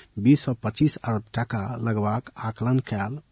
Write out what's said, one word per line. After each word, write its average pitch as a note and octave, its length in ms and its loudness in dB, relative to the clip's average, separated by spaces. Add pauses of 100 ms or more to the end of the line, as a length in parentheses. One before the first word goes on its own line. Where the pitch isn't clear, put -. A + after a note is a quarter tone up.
(180)
बीस B2 260 6
सँ B2+ 140 -2
पच्चीस C#3+ 400 0
अरब A2 340 -2
टाका A#2+ 320 -2 (160)
लगबाक A2 500 -2 (140)
आकलन A#2 420 0
कयल A2 340 -4 (120)